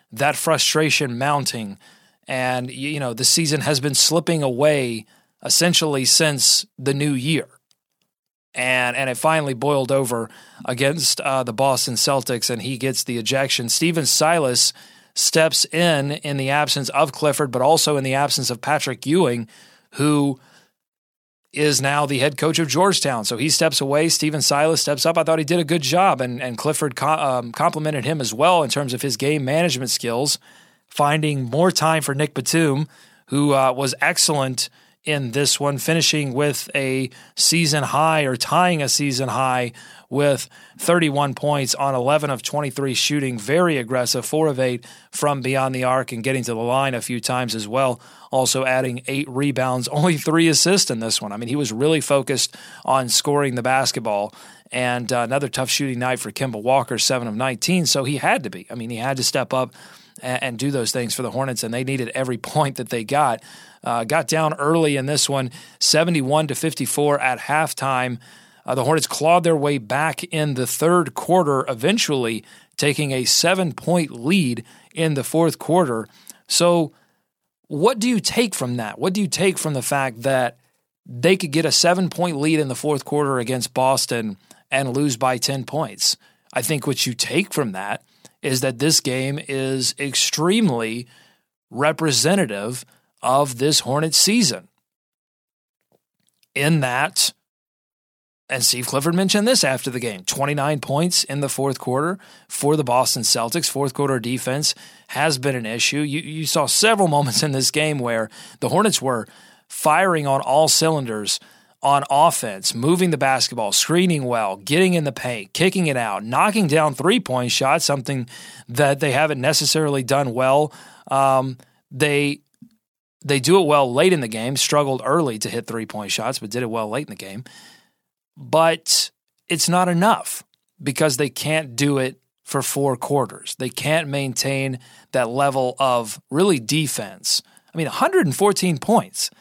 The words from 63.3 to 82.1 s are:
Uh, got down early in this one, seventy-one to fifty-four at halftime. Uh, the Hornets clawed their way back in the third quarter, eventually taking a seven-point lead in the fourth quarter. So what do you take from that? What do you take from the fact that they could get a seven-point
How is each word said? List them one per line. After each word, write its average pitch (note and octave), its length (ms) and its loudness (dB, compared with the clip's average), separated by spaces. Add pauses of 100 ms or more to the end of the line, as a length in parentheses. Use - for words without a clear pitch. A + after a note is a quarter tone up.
Uh, A#2 200 -2
got C#3+ 240 0
down D#3 280 0
early D3+ 420 2
in C3 80 -4
this C#3+ 240 -2
one, C3+ 220 -2 (280)
seventy-one D#3 680 2
to C#3+ 80 -4
fifty-four D3 640 0
at B2+ 180 0
halftime. C3+ 800 -2 (460)
Uh, B2+ 100 -2
the C3 100 0
Hornets D#3 220 2
clawed E3 380 4
their E3+ 100 4
way D3 220 0
back C3+ 480 -4
in D3+ 300 -2
the B2 120 -2
third E3 460 2
quarter, D3 560 2
eventually B2+ 720 -2 (360)
taking D3 340 0
a B2+ 140 -2
seven-point F3 840 0
lead B2+ 540 0 (300)
in D#3+ 180 0
the C3+ 100 -2
fourth D#3 360 2
quarter. B2+ 500 0 (400)
So E3+ 460 2 (720)
what E3+ 300 2
do A#3 100 0
you A#3 120 2
take - 340 0
from B2 240 -4
that? G#2+ 200 -6
What F3 140 0
do G#3 80 -2
you F#3+ 80 0
take F#3 300 0
from D#3 160 -2
the B2+ 80 -2
fact C3 400 -2
that B2+ 340 0 (480)
they B2+ 320 2
could E3+ 160 -6
get D#3+ 140 2
a C3+ 60 0
seven-point F3 640 2